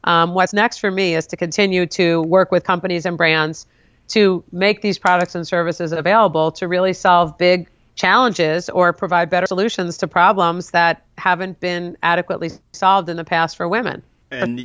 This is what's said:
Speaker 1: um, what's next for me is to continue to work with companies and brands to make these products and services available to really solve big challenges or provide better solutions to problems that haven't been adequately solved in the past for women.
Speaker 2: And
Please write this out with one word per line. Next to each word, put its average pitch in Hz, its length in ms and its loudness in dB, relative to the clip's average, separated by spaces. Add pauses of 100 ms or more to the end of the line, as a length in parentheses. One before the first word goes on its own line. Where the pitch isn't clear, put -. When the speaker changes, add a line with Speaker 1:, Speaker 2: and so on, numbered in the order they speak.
Speaker 1:
um, 170 280 2
what's 185 220 0
next - 240 0
for 202 120 -2
me 190 240 0
is 160 120 -2
to - 100 -10
continue 180 480 0
to 170 380 0
work 180 280 2
with 180 140 0
companies 175 400 -2
and 175 140 -4
brands 160 480 0 (420)
to 196 420 2
make 190 300 0
these 202 180 -2
products 180 360 2
and 170 120 -8
services 170 460 -2
available 165 580 2
to 180 160 -6
really 180 280 0
solve 175 420 2
big 180 320 2 (260)
challenges 185 760 0
or 175 240 2
provide 175 340 0
better 180 180 0
solutions 185 520 -4
to 170 100 -4
problems 180 600 2
that 170 340 0 (140)
haven't 185 420 -2
been 175 420 -6
adequately 170 460 -2 (240)
solved 190 380 2
in 170 80 -8
the 165 60 -10
past 165 300 -2
for 175 140 -6
women. 220 340 -4 (280)
Speaker 2:
And 123 340 -4